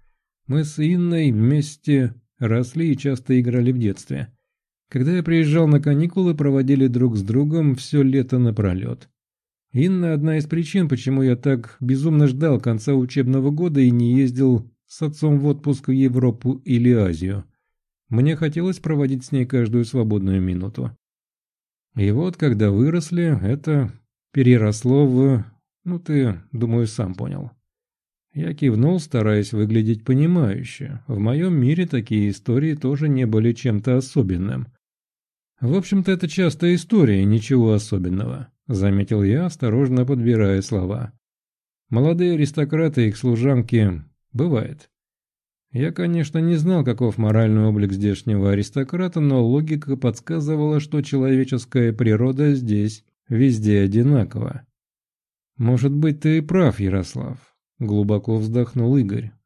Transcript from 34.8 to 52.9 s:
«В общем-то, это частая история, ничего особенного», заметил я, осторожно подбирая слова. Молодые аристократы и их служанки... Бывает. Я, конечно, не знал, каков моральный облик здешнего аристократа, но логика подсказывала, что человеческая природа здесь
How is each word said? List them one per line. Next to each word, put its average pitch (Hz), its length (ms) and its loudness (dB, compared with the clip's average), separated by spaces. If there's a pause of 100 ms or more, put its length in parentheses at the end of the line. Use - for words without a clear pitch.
«В 127 140 0
общем-то, 190 360 0
это 185 160 -2
частая 175 480 0
история, 139 480 2
ничего 110 500 2
особенного», 104 760 -4 (180)
заметил 101 560 0
я, 127 220 2
осторожно 127 600 0
подбирая 113 560 2
слова. 107 520 -6 (760)
Молодые 170 440 2
аристократы 151 720 0
и - 40 2
их 104 80 -4
служанки... 117 840 0 (280)
Бывает. 147 580 -4 (840)
Я, 160 180 -2
конечно, 170 460 -4
не 165 180 0
знал, 160 300 0
каков 117 320 -2
моральный 107 480 4
облик 104 260 0
здешнего 101 600 0
аристократа, 139 680 -4
но 131 260 2
логика 147 520 -2
подсказывала, 151 840 -2
что 151 220 -4
человеческая 131 880 0
природа 127 640 2
здесь 107 480 -2 (240)